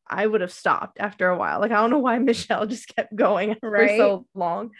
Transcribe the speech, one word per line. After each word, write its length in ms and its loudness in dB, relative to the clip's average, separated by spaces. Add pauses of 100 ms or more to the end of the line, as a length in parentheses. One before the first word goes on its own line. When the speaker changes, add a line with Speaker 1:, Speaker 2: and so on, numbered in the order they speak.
Speaker 1:
I 200 -2
would 140 0
have 120 -6
stopped 460 -2
after 280 -2
a 100 0
while. 220 -2
Like, 120 0
I 40 0
don't 140 4
know 80 2
why 220 2
<laughs> 0 -
Michelle 480 0
just 280 -10
kept 200 -6
going 400 0
for 320 2
so 300 4
Speaker 2:
Right. 80 -12 (100)
Speaker 1:
long, 340 -4 (100)